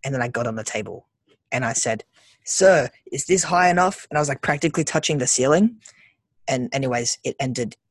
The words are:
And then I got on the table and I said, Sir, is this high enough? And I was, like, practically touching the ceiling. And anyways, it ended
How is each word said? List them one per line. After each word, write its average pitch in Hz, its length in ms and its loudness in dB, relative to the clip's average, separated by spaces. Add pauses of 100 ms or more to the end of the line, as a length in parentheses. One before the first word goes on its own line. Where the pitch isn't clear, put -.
And 143 120 -6
then 127 80 -2
I 120 60 -2
got 120 180 -4
on 110 100 -6
the 113 80 -8
table 104 420 -8 (460)
and 127 120 -2
I 117 80 -2
said, 113 320 -4 (400)
Sir, 170 460 4 (200)
is - 160 -6
this 185 180 2
high 180 260 4
enough? 180 400 0
And 147 80 -2
I - 20 2
was, 147 80 0
like, 139 140 -6
practically 151 420 0
touching 151 340 0
the 127 80 0
ceiling. 165 500 4 (720)
And 127 280 -2
anyways, 123 500 -2
it 120 160 -4
ended 123 360 -6 (140)